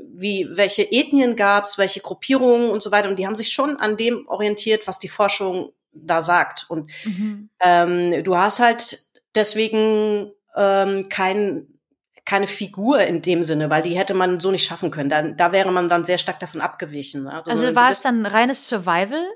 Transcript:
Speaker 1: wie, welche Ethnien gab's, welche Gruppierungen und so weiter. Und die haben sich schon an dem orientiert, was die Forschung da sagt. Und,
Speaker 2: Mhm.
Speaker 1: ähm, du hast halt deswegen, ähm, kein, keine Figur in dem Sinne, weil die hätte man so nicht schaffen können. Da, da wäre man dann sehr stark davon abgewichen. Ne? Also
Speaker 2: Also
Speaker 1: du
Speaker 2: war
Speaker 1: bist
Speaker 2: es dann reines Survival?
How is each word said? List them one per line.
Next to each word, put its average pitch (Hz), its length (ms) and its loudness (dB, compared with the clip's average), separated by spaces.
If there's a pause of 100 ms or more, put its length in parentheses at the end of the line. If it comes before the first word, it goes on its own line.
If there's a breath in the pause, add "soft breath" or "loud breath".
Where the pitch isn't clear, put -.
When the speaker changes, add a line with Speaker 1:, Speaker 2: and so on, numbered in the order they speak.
(140)
Speaker 1:
wie, 190 380 -4
welche 202 400 0
Ethnien 254 460 2
gab's, 202 400 2
welche 190 240 0
Gruppierungen 240 720 2
und 208 120 -2
so 196 80 -4
weiter. 208 160 2
Und 190 120 -2
die 185 60 -4
haben 202 100 -4
sich 226 180 -2
schon 285 240 -2
an 214 180 -2
dem 226 320 -2
orientiert, 208 600 -2
was 185 120 -8
die 165 100 -10
Forschung 196 640 -2 (220)
da 165 280 -2
sagt. 165 480 0
Und, 156 220 -8 (140)
Speaker 2:
Mhm. 208 440 -6 (120)
Speaker 1:
ähm, 175 640 4
du 180 140 2
hast 202 220 2
halt 233 440 0 (520)
deswegen, 214 760 0 (240)
ähm, 196 540 2
kein, 190 580 -2 (580)
keine 196 220 0
Figur 214 540 -2
in 165 200 0
dem 175 220 0
Sinne, 151 260 -2
weil 156 120 2
die 175 160 -4
hätte 196 160 -2
man 180 260 0
so 190 120 -2
nicht 185 140 0
schaffen 165 260 -6
können. 143 180 -4
Da, 151 140 0
da 165 280 0
wäre 190 200 2
man 175 180 0
dann 175 160 2
sehr 180 120 0
stark - 220 -6
davon 170 220 -10
abgewichen. 147 640 -8
Ne? 139 100 -12
Also 160 180 -12
Speaker 2:
Also 240 160 0
Speaker 1:
du - 80 -2
Speaker 2:
war - 140 6
Speaker 1:
bist 262 100 0
Speaker 2:
es - 40 -4
dann 233 220 0
reines 233 420 0
Survival? 196 560 -2 (120)